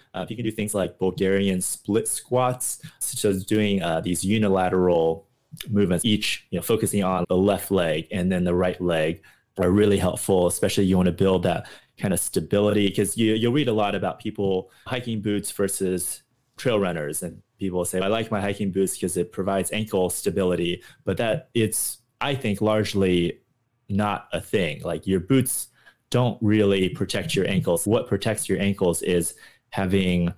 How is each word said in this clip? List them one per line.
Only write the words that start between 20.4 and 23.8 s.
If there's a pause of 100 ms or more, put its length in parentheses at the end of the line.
but
that
it's, (240)
I
think,
largely (500)